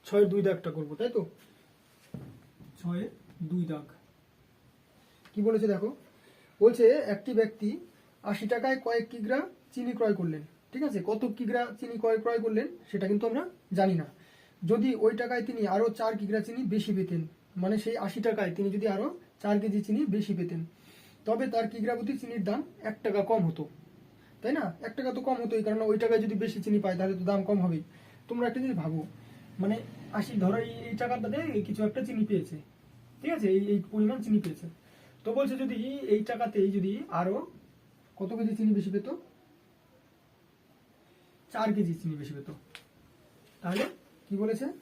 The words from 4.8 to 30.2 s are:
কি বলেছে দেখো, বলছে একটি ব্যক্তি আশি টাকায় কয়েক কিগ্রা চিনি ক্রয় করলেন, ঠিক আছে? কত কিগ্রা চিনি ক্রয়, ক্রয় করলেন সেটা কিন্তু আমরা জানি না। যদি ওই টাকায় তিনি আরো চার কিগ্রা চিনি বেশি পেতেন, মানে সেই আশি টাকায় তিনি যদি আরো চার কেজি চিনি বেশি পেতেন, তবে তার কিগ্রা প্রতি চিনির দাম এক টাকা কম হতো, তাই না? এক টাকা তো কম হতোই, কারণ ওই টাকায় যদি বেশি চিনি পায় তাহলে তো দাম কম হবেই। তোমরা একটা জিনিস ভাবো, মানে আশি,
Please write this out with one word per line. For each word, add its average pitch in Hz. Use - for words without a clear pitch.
কি 208
বলেছে 220
দেখো, 202
বলছে 240
একটি 247
ব্যক্তি 214
আশি 208
টাকায় 262
কয়েক 226
কিগ্রা 240
চিনি 247
ক্রয় 214
করলেন, 156
ঠিক 262
আছে? 208
কত 214
কিগ্রা 240
চিনি 233
ক্রয়, 226
ক্রয় 233
করলেন 220
সেটা 196
কিন্তু 208
আমরা 269
জানি 190
না। 143
যদি 220
ওই 226
টাকায় 240
তিনি 240
আরো 220
চার 220
কিগ্রা 208
চিনি 240
বেশি 214
পেতেন, 175
মানে 196
সেই 226
আশি -
টাকায় 202
তিনি 196
যদি 208
আরো 226
চার 208
কেজি 208
চিনি 226
বেশি 202
পেতেন, 170
তবে 233
তার 226
কিগ্রা 233
প্রতি 233
চিনির 233
দাম 233
এক 214
টাকা 202
কম 226
হতো, 156
তাই 262
না? 277
এক 220
টাকা 254
তো 254
কম 262
হতোই, 220
কারণ 214
ওই 214
টাকায় 226
যদি 208
বেশি 214
চিনি 208
পায় 185
তাহলে 190
তো 185
দাম 196
কম 208
হবেই। 165
তোমরা 240
একটা 247
জিনিস 254
ভাবো, 160
মানে 208
আশি, -